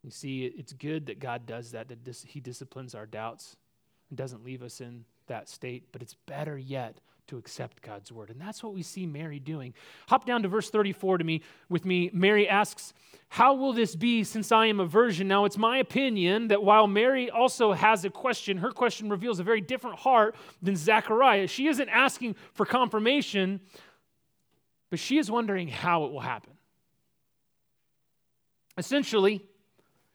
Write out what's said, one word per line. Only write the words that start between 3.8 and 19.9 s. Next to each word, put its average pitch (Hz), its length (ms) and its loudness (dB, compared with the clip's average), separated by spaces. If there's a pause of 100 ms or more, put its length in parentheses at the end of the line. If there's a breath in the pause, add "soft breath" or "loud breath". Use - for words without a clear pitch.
and 135 80 -16
doesn't 123 280 -12
leave 123 180 -14
us 123 180 -18
in 120 240 -16 (220)
that 110 220 -12
state, 123 420 -14
but 123 120 -18
it's - 120 -20 (120)
better 147 300 -10
yet 131 440 -10 (260)
to 139 100 -16
accept - 460 -16
God's 104 300 -18
word. 110 180 -20
And 120 100 -18
that's 202 220 -14
what 220 100 -12
we 190 100 -10
see 185 240 -10
Mary 151 320 -12
doing. 135 360 -12 (320 loud breath)
Hop 247 180 2
down 240 180 -2
to 196 60 -2
verse 208 220 -4
thirty-four 196 480 0
to 170 60 -2
me, 160 180 -2 (260 loud breath)
with 175 160 -2
me. 180 300 0
Mary 202 340 4
asks, - 460 -2 (340 soft breath)
"How 262 260 6
will 262 200 0
this 220 220 0
be 226 280 2
since - 280 -6
I 220 140 8
am 208 140 2
a 180 60 0
virgin?" 196 420 2
Now, 196 160 4
it's 202 140 0
my 226 200 2
opinion 226 680 0
that 208 140 4
while 208 240 8
Mary 247 420 2
also 233 440 2
has 196 320 4
a 196 60 -4
question, 202 480 -4
her 208 120 -4
question 220 400 -2
reveals 202 300 -4
a 180 40 -6
very 220 160 2
different 233 380 -8